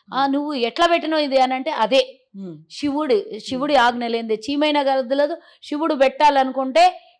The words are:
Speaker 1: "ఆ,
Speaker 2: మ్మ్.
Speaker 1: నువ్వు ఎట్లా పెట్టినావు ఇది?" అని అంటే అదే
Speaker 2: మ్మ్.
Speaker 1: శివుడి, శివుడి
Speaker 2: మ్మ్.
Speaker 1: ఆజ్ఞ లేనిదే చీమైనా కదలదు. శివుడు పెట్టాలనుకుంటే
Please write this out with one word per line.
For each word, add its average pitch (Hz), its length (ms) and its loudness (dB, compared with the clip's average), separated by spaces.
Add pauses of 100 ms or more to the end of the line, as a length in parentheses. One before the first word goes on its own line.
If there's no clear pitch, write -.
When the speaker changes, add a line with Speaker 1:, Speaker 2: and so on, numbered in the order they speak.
(140)
Speaker 1:
"ఆ, 262 80 0
Speaker 2:
మ్మ్. 277 120 2
Speaker 1:
నువ్వు 294 200 -2
ఎట్లా 240 340 0
పెట్టినావు 320 340 0
ఇది?" 269 200 2
అని 254 120 2
అంటే 262 180 -6
అదే 247 460 0 (180)
Speaker 2:
మ్మ్. 185 220 -14 (140)
Speaker 1:
శివుడి, 269 680 -2
శివుడి 269 340 -4
Speaker 2:
మ్మ్. 254 100 4
Speaker 1:
ఆజ్ఞ 240 240 0
లేనిదే 226 280 -4 (140)
చీమైనా 294 340 0
కదలదు. 269 540 0 (260)
శివుడు 302 320 -2
పెట్టాలనుకుంటే 269 1080 2 (180)